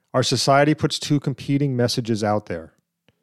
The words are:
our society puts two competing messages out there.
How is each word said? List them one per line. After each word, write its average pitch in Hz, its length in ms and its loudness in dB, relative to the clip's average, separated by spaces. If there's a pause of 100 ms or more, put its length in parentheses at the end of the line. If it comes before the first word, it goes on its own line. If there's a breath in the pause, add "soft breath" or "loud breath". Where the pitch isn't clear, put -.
(120)
our 127 100 2
society 143 520 2
puts - 240 -2
two 147 200 -2
competing 139 560 -2
messages 117 480 0
out 104 240 0
there. 80 280 -12 (480)